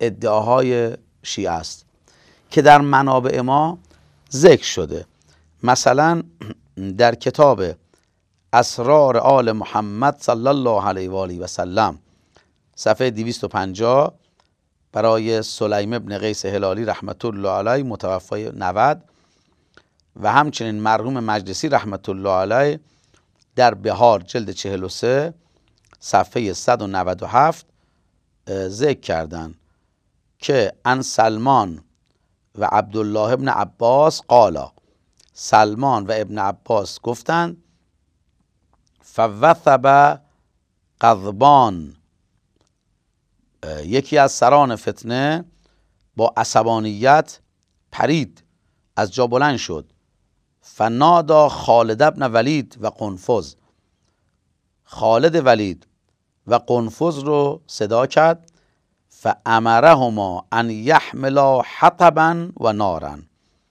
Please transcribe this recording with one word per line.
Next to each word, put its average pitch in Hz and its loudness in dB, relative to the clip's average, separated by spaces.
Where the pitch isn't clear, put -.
ادعاهای 117 0
شیعه 95 -6
است - -10
که 151 2
در 147 10
منابع 135 0
ما 151 -2
ذکر 139 6
شده. 82 -8
مثلاً 135 2
در 120 4
کتاب 127 2
اسرار 127 2
آل 123 2
محمد 107 -4
صلی 120 -2
الله 120 0
علیه 95 -4
و 95 -8
آله 90 -6
و 90 -10
سلم، 90 -4
صفحهٔ 127 -2
دویست 113 -8
و 95 -8
پنجاه، 110 -2
برای 110 0
سلیم 104 -4
ابن 104 -10
قیس 104 -6
هلالی 98 -4
رحمة 101 -8
الله 101 -6
علیه، 110 -2
متوفی 104 -8
نود، 110 -2
و 104 -2
همچنین 117 -2
مرحوم 110 -2
مجلسی 107 -6
رحمة 104 -4
الله 95 -6
علیه 120 0
در 120 4
بهار، 101 0
جلد 98 -8
چهل 95 -8
و 90 -10
سه، 139 -4
صفحهٔ 101 -2
صد 113 -2
و 104 -6
نود 92 -6
و 87 -10
هفت، 135 0
اه، 95 -6
ذکر 123 -2
کردن 80 -8
که 123 0
ان 131 0
سلمان 113 0
و 101 -2
عبدالله 107 -2
ابن 131 -2
عباس 131 0
قالا، 90 2
سلمان 107 0
و 113 -6
ابن 104 -6
عباس 98 -4
گفتند: 165 -4
«فوثب 139 2
غضبان»، 104 2
اه، 78 -12
یکی 135 0
از 139 4
سران 131 4
فتنه 135 -6
با 110 0
عصبانیت 113 0
پرید، 127 -4
از 98 -4
جا 123 0
بلند 127 0
شد. 78 -12
«فنادا 151 2
خالد 117 2
ابن 151 2
ولید 120 -2
و 107 -8
قنفذ»، 101 -6
خالد 131 0
ولید 104 2
و 110 0
قنفذ 123 -2
رو 143 -2
صدا 113 -2
کرد. 165 0
«فامرهما 113 0
ان 117 -2
یحملا 135 0
حطباً 170 2
و 110 0
ناراً»، 80 -6